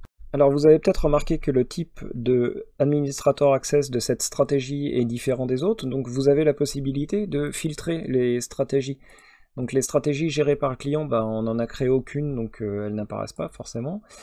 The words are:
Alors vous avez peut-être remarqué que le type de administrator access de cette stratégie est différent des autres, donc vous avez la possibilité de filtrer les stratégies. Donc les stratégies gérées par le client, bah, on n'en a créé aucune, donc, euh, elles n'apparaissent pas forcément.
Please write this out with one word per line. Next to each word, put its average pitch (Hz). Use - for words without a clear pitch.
Alors 139
vous 143
avez 156
peut-être 185
remarqué 151
que -
le 127
type -
de 120
administrator 143
access 135
de 123
cette 117
stratégie 143
est 127
différent 123
des 127
autres, 208
donc 127
vous 135
avez 143
la 147
possibilité 139
de 147
filtrer 160
les 123
stratégies. 135
Donc 127
les 131
stratégies 147
gérées 143
par 143
le 127
client, 151
bah, 117
on 110
n'en 113
a 117
créé 127
aucune, 143
donc, 113
euh, 104
elles 104
n'apparaissent 104
pas -
forcément. 139